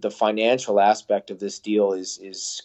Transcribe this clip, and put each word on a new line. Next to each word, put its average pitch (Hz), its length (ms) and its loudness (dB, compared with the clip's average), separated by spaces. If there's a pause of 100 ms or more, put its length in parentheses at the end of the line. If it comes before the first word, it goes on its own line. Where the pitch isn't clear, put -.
the 104 100 -4
financial 110 680 2
aspect 104 500 2
of 98 80 -12
this 101 220 -8
deal 104 320 2
is, 92 280 -8
is 95 440 -12